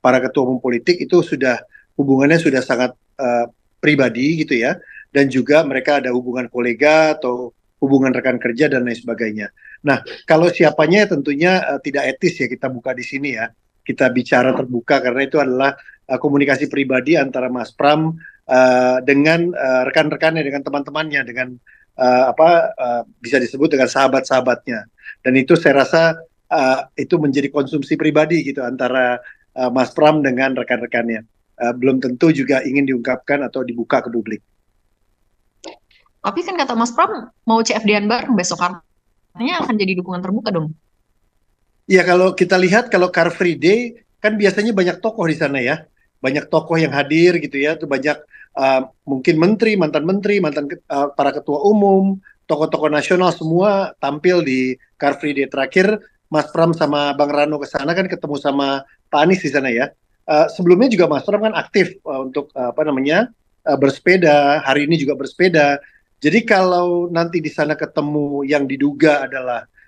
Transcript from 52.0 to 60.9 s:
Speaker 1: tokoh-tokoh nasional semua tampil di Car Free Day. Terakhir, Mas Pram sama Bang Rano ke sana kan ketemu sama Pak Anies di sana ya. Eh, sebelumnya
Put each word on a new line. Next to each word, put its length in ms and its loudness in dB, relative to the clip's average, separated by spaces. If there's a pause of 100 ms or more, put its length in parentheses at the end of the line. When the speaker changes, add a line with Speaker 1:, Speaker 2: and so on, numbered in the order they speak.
Speaker 1:
tokoh-tokoh 400 0
nasional 400 2
semua 720 0
tampil 400 0
di 320 -2 (240)
Car 240 0
Free 100 -4
Day. 140 -2
Terakhir, 560 0 (240)
Mas 240 -2
Pram 240 2
sama 400 0
Bang 160 0
Rano 320 0
ke 80 -12
sana 240 -4
kan 160 -2
ketemu 240 -6
sama 480 -2 (240)
Pak 160 0
Anies 240 2
di 80 -2
sana 160 -2
ya. 240 -4 (320)
Eh, 240 4
sebelumnya 400 4